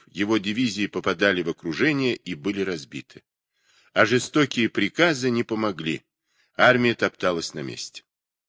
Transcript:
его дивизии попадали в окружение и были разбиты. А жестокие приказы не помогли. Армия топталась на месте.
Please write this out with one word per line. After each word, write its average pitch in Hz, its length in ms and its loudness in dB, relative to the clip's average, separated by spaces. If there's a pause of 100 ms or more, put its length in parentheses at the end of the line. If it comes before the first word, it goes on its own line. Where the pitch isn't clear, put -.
его 104 320 0
дивизии 104 480 -2
попадали 92 560 0
в 82 80 -2
окружение 120 680 -2
и - 180 -10
были 101 280 -4
разбиты. 73 600 -10 (680)
А 104 140 4
жестокие 123 640 2
приказы 131 580 0
не 120 140 0
помогли. 92 600 -4 (540)
Армия 120 380 6
топталась 90 580 -2
на 80 60 -10
месте. - 460 -12 (440)